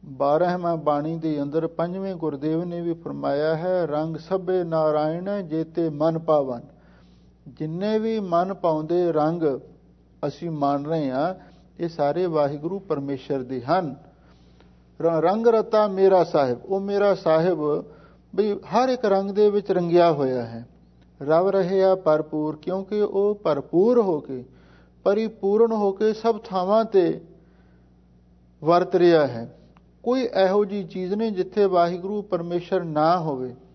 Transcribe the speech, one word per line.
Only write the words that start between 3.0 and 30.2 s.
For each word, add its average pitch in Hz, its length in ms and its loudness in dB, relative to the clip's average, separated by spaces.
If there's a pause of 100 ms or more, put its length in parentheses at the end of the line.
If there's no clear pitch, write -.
ਹੈ, 180 300 -2
"ਰੰਗ 156 300 -4
ਸਭੇ 185 480 -2
ਨਾਰਾਇਣ 160 800 -2
ਜੇਤੇ 160 460 -4
ਮਨ 156 300 0
ਪਾਵਨ।" 143 420 0 (880)
ਜਿੰਨੇ 175 500 -4
ਵੀ 220 220 -2
ਮਨ 185 340 0
ਪਾਉਂਦੇ 170 580 0
ਰੰਗ 156 300 0 (840)
ਅਸੀਂ 170 240 -8
ਮੰਨ 143 360 -2
ਰਹੇ 156 240 -2
ਹਾਂ, 151 240 -2 (460)
ਇਹ 170 80 -4
ਸਾਰੇ 156 380 -2
ਵਾਹਿਗੁਰੂ 156 520 -2
ਪਰਮੇਸ਼ਰ 139 640 -6
ਦੇ 123 200 -8
ਹਨ। 156 340 -2 (1040)
ਰ-, 165 180 2
"ਰੰਗ 202 260 2
ਰਤਾ 220 400 4
ਮੇਰਾ 190 380 6
ਸਾਹਿਬ", 131 400 0
ਉਹ 190 160 -2
ਮੇਰਾ 202 340 2
ਸਾਹਿਬ 160 680 0 (500)
ਵੀ 208 180 0
ਹਰ 233 360 0
ਇੱਕ 254 160 -2
ਰੰਗ 196 260 2
ਦੇ 208 200 4
ਵਿੱਚ 202 200 -2
ਰੰਗਿਆ 175 420 4
ਹੋਇਆ 131 300 -2
ਹੈ। 117 240 -12 (560)
"ਰਵ 160 260 2
ਰਹਿਆ 190 460 2
ਭਰਪੂਰ", 156 680 -2
ਕਿਉਂਕਿ 196 380 -4
ਉਹ 202 420 0
ਭਰਪੂਰ 175 580 2
ਹੋ 180 200 0
ਕੇ, 127 240 -10 (600)
ਪਰਿਪੂਰਨ 220 680 2
ਹੋ 208 200 0
ਕੇ 214 200 0
ਸਭ 214 320 0
ਥਾਵਾਂ 190 400 0
ਤੇ 180 360 2 (1400)
ਵਰਤ 180 320 2
ਰਿਹਾ 170 300 6
ਹੈ। 117 300 -10 (460)
ਕੋਈ 254 260 -2 (160)